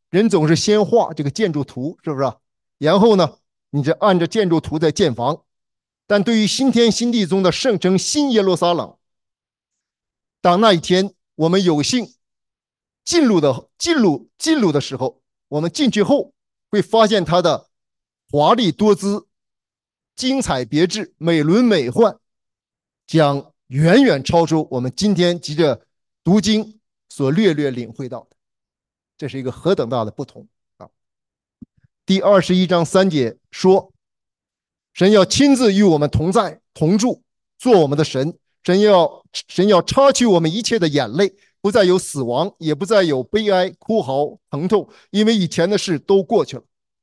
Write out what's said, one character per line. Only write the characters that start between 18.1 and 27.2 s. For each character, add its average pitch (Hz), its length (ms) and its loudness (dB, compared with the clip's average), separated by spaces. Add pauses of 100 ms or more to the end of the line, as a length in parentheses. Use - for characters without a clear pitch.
华 147 240 2
丽 226 160 0
多 208 240 2
姿、 202 340 -6 (840)
精 262 280 -4
彩 131 240 -4
别 147 200 0
致、 202 320 -6
美 165 240 0
轮 180 220 2
美 175 260 2
奂， 202 300 0 (880)
将 143 460 0 (140)
远 165 360 2
远 156 180 0
超 170 240 0
出 156 260 -2
我 - 100 -4
们 127 120 -6
今 196 220 -2
天 175 240 0
藉 147 160 -12
着 147 320 -2 (340)
读 196 200 2
经 214 380 -4 (280)
所 139 240 -4